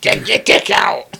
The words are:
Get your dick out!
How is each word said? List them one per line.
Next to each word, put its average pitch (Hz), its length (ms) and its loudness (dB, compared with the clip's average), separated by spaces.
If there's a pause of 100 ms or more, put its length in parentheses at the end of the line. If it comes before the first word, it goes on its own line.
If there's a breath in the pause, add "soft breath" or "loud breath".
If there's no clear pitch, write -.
Get - 280 -2
your 220 100 2
dick - 320 2
out! - 500 0